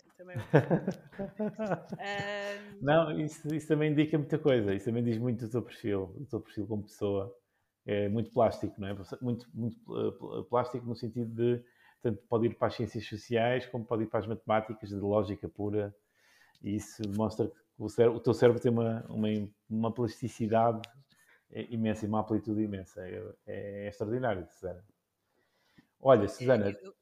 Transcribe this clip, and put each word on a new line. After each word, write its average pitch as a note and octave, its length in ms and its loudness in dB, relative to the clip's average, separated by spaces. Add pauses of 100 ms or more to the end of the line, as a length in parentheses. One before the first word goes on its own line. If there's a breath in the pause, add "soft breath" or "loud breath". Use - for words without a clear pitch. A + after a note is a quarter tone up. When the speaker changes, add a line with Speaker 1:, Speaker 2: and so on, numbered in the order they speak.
(140)
Speaker 1:
também F3+ 220 -14
é A2 40 -8
um - 40 -8
bocadinho. - 420 4 (320)
Speaker 2:
<laughs> G#3 800 -6
Speaker 1:
Ahm. G3+ 840 -8
Speaker 2:
Não, D#3 360 4
isso, D3+ 360 -6
isso D#3 140 -4
também D3+ 240 4
indica D3+ 260 4
muita C#3+ 200 0
coisa, A#2+ 360 4
isso G2+ 100 -4
também A#2 200 0
diz A#2 140 2
muito A#2+ 280 -2
do G#2+ 40 -8
teu A#2 120 0
perfil, G2 460 -4 (100)
do - 80 -12
teu - 140 -4
perfil - 260 -8
como G#2 160 -4
pessoa. G2 520 -2 (520)
É G2+ 240 0
muito A2 200 -2
plástico, G#2+ 500 2
não G2 80 -6
é? G#2 60 -4
Você, G2 280 -12
muito, A#2+ 320 -4
muito, A2+ 220 -4 (220)
eh, G#2+ 200 0
pl-, - 260 -8
plástico A#2+ 420 -2
no A#2 80 -6
sentido A2+ 400 -6
de, A#2+ 300 2 (380 soft breath)
tanto G#2+ 260 -2
pode A2+ 180 2
ir G#2 120 0
para A#2 100 2
as G#2 60 -6
ciências A2 340 -6
sociais, A#2+ 580 0
como A2+ 200 -8
pode A2+ 180 0
ir - 20 -6
para A2 140 0
as G2 60 -4
matemáticas, A2 640 -2
de G2+ 60 -6
lógica G2+ 520 0
pura, G2+ 480 -4 (640 soft breath)
e G2+ 160 -4
isso - 260 -8
demonstra G#2 460 0
que - 60 -12 (240)
o G#2+ 100 -4
cére-, A#2 220 6
o A#2 100 -2
teu A#2 140 4
cérebro A#2+ 260 8
tem B2+ 100 4
uma, A#2 360 2
uma, A2 220 -2 (400)
uma A2 260 0
plasticidade A2+ 880 2 (840 soft breath)
imensa A2 380 0
e - 20 0
uma G#2+ 120 0
amplitude G#2+ 420 0
imensa. F#2+ 440 -6
É, F#2+ 280 -10 (120)
é G2+ 420 -8
extraordinário, G#2+ 600 -2
Susana. F2+ 340 -12 (1200 soft breath)
Olha, B2+ 240 8
Speaker 1:
É, G2 40 0
Speaker 2:
Susana, A#2 420 2
Speaker 1:
eu, G2+ 100 -8
eu - 220 -20